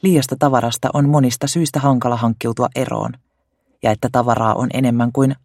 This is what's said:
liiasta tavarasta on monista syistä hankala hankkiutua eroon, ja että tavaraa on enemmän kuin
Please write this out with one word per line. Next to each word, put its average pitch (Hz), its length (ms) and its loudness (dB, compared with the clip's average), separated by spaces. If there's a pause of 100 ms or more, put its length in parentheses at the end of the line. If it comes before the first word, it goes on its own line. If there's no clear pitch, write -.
liiasta 156 380 2
tavarasta 127 540 0
on 143 160 2
monista 139 380 2
syistä 156 320 -2
hankala 127 380 0
hankkiutua 117 580 -2
eroon, 120 380 -4 (720)
ja 117 80 2
että 107 200 -2
tavaraa 117 420 2
on - 200 -2
enemmän 120 380 0
kuin 135 340 2